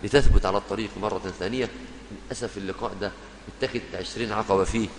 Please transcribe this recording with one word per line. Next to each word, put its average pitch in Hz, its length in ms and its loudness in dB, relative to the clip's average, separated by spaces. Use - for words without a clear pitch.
لتثبت 117 420 8
على 95 120 2
الطريق 101 320 -4
مرة 95 360 -4
ثانية. 110 300 -2
للأسف 110 460 -10
اللقاء 98 420 -6
ده 101 120 -4
اتخذ - 320 -4
عشرين 104 380 -6
عقبة 98 320 2
فيه 110 240 0